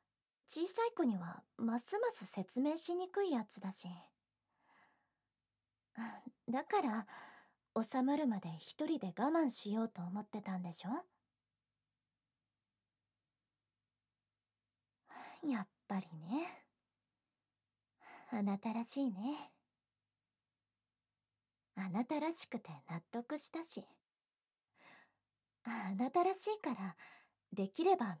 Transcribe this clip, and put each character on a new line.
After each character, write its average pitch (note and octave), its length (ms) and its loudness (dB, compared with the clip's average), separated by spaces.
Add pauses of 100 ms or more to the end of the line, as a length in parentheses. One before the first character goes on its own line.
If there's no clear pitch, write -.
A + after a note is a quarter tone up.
(500)
小 E4 180 0
さ A4+ 180 2
い A#4 100 2
子 F4 80 4
に A3 140 4
は E3+ 260 -8 (140)
ま A#3 220 2
す - 180 -2
ま A#4 160 4
す - 140 -10
説 G3+ 340 -2
明 D4+ 160 4
し F4 160 -4
に F4+ 160 -2
く G4+ 140 2
い F#4 80 2
や A3+ 140 2
つ - 140 -14
だ G3 120 -4
し。 - 160 -10 (2500)
だ C4 140 2
か G#4 180 4
ら、 A3 260 2 (760)
収 B3+ 200 2
ま C#4 160 6
る D4+ 100 4
ま G#3 120 4
で E3+ 100 -4 (100)
一 - 260 -4
人 D#4+ 140 2
で F#3 180 -4
我 A#3+ 120 4
慢 D#4+ 200 6
し G#3 220 -4
よ A3+ 120 2
う A3+ 60 0
と F3+ 120 -10
思 F3+ 200 -4
っ G#3 40 -8
て G#3 160 -6
た F#3+ 160 -2
ん F#3 40 -2
で F3 120 -6
し - 120 -10
ょ？ F#3 40 -4 (4000)
や A#3 140 2
っ F#3+ 60 -6 (200)
ぱ G3 120 0
り F#3 80 -4 (100)
ね。 A#3+ 480 -4 (1700)
あ A3 120 0
な G3 140 2
た A3 160 -2
ら A#3 100 -2
し - 180 -6
い C4 100 2
ね。 C4 400 -4 (2250)
あ F#3+ 140 -2
な G#3+ 160 0
た D4+ 140 0
ら D#4 140 2
し - 140 -8
く A#3+ 120 -4
て - 100 -16 (180)
納 E3 140 -6 (100)
得 A#3+ 280 -4
し - 120 -16
た E4 140 -6
し。 - 180 -10 (1800)
あ G#3+ 320 0
な B3 140 2
た F4 140 6
ら F#4+ 100 4
し - 140 -4
い G#4+ 120 0
か C#4 140 0
ら、 F#3+ 220 -4 (580)
で G3 160 0
き - 140 0
れ F#4+ 120 8
ば G3 240 0